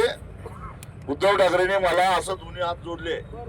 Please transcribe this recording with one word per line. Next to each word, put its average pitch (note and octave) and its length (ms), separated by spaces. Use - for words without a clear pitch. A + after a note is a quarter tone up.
उद्धव F#3 280
ठाकरेंनी F#3 400
मला F3+ 320
असं F3+ 240
दोन्ही F3+ 300
हात F3 120
जोडले. E3+ 380